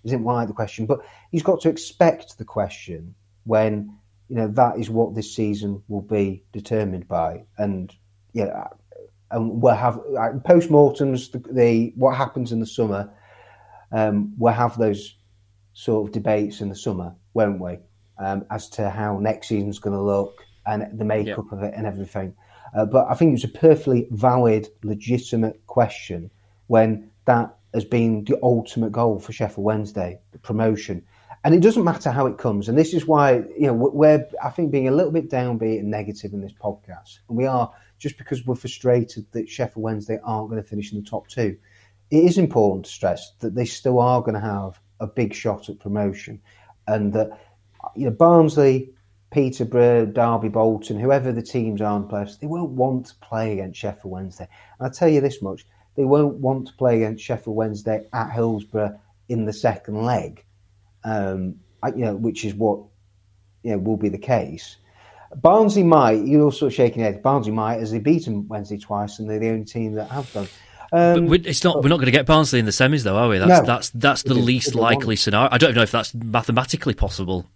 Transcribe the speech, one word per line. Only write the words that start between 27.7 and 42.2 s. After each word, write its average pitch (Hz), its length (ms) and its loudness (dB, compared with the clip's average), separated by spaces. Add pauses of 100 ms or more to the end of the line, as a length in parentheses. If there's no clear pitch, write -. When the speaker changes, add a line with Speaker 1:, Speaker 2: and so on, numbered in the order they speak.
Speaker 1:
has 113 120 -2
been 113 400 0
the 139 180 0
ultimate 113 480 0
goal 110 280 -2
for 110 120 -16
Sheffield 104 320 -8
Wednesday, 104 560 -4 (140)
the 143 60 -20
promotion. 107 640 -4 (440)
And 160 100 6
it 180 60 6
doesn't 220 240 4
matter 156 260 -2
how 135 140 0
it - 120 -4
comes. 101 300 -2
And 117 100 0
this 160 160 2
is 151 140 -4
why, 143 280 4 (220)
you 143 100 2
know, 123 60 2
w-, 131 200 0
we're, 151 340 4 (160)
I 131 60 -4
think, 156 220 -4
being 131 180 0
a - 20 2
little 156 220 2
bit 165 160 -2
downbeat 113 500 -2
and 104 100 -4
negative 104 440 -8
in 101 80 -8
this 98 100 -14
podcast. - 680 -12 (100)
And 113 80 -4
we 127 80 0
are, 214 260 0 (280)
just - 180 -8
because 123 280 -8
we're 127 100 -2
frustrated 123 760 -2
that 113 160 -8
Sheffield 117 360 -8
Wednesday 110 400 -6
aren't 110 260 -6
gonna 110 120 -8
finish 104 300 -10
in 104 100 -10
the 104 80 -16
top - 200 -10
two. 107 280 -6 (540)
It 156 140 6